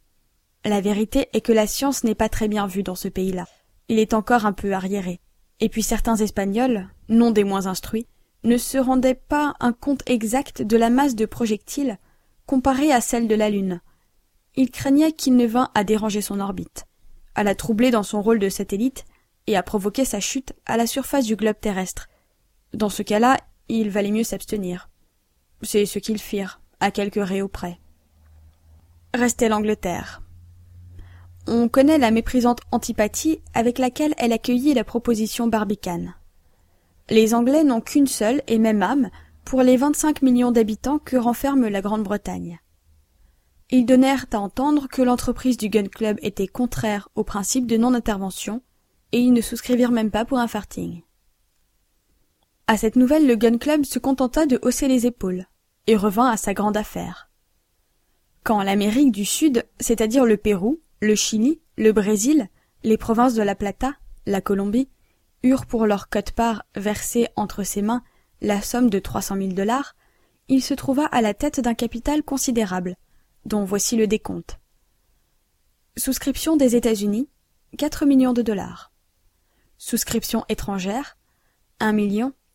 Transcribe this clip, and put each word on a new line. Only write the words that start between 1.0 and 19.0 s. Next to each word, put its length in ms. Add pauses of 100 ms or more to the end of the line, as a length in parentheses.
est 100
que 100
la 160
science 340
n'est 140
pas 120
très 200
bien 180
vue 160
dans 140
ce 100
pays-là. 400 (420)
Il 120
est 140
encore 320
un 60
peu 200
arriéré. 480 (400)
Et 80
puis 160
certains 320
Espagnols, 720 (200)
non 220
des 140
moins 220
instruits, 420 (360)
ne 120
se 220
rendaient 380
pas 420
un 140
compte 360
exact 540
de 140
la 140
masse 260
de 100
projectiles 720 (480)
comparée 460
à 80
celle 260
de 80
la 160
Lune. 300 (720)
Ils 160
craignaient 420
qu'il 240
ne 80
vînt 300
à 80
déranger 380
son 180
orbite, 460 (500)
à 80
la 140
troubler 340
dans 140
son 180
rôle 160
de 100
satellite 560 (440)